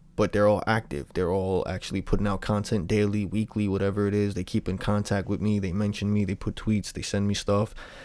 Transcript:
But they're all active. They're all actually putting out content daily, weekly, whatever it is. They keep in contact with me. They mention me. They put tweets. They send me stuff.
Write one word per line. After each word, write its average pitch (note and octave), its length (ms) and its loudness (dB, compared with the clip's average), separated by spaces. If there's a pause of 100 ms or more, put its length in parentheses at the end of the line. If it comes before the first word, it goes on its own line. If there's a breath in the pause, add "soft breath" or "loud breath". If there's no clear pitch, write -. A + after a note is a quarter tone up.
(160)
But G#2 160 2
they're G#2 160 6
all G#2 180 4
active. G#2+ 480 -2
They're F2 160 0
all F#2+ 380 0
actually F#2 340 -4
putting G2 240 0
out G2 160 0
content G2+ 460 -2
daily, G#2 360 2
weekly, G#2 440 -2
whatever G2 400 0
it G2+ 80 0
is. G2+ 180 2
They F#2 100 -4
keep - 240 -2
in F#2+ 120 -2
contact G#2 480 0
with G2 120 -2
me. G#2 200 2
They F#2 120 -2
mention G2+ 400 0
me. G#2 140 2
They F#2+ 80 -2
put - 220 -4
tweets. G#2+ 360 0
They F2+ 120 -8
send G2+ 240 0
me G2+ 80 2
stuff. G2+ 400 0 (300 loud breath)